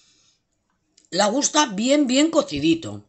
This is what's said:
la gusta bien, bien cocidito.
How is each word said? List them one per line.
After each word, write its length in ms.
la 160
gusta 400
bien, 400
bien 240
cocidito. 760